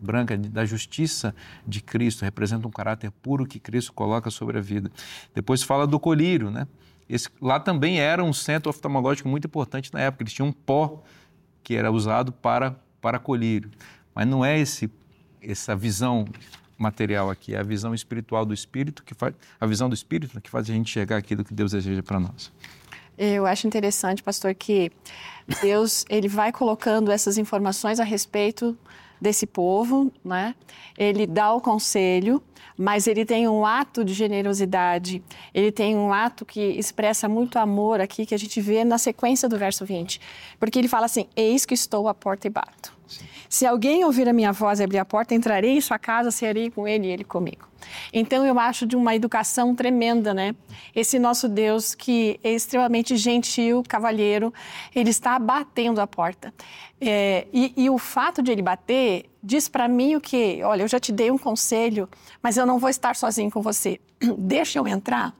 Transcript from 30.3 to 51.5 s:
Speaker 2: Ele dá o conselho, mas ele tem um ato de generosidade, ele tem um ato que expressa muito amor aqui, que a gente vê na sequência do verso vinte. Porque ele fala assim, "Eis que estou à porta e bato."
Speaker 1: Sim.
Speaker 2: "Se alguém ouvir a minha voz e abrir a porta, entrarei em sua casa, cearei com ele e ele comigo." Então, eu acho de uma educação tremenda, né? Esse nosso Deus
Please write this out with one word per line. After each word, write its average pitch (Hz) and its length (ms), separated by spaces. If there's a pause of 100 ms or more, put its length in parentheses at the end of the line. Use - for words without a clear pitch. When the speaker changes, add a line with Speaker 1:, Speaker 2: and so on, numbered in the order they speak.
Speaker 2:
Ele 208 300
dá 208 260
o 240 80
conselho, 208 800 (340)
mas 202 300
ele 220 180
tem 226 240
um 214 160
ato 233 400
de 190 100
generosidade, 190 1080 (320)
ele 208 180
tem 214 240
um 202 160
ato 220 320
que - 160
expressa 214 680
muito 240 300
amor 208 420
aqui, 202 240
que - 80
a 208 60
gente 208 200
vê 214 240
na 233 140
sequência 247 500
do 233 80
verso 196 300
vinte. 185 340 (400)
Porque 226 200
ele 247 80
fala 233 180
assim, 226 300
"Eis 226 280
que 254 120
estou 214 320
à 202 80
porta 196 320
e - 20
bato." - 480 (100)
Speaker 1:
Sim. - 180 (220)
Speaker 2:
"Se - 180
alguém 254 400
ouvir 254 220
a 240 60
minha 214 200
voz 208 260
e 202 40
abrir 196 140
a 190 80
porta, 226 300
entrarei 233 420
em 285 40
sua 226 180
casa, 233 320
cearei 226 400
com 208 160
ele 208 200
e 185 40
ele 190 120
comigo." - 460 (440)
Então, 262 320
eu 254 140
acho 240 260
de 240 100
uma 233 200
educação 240 600
tremenda, 233 580
né? 196 220 (400)
Esse 226 240
nosso 240 300
Deus 214 440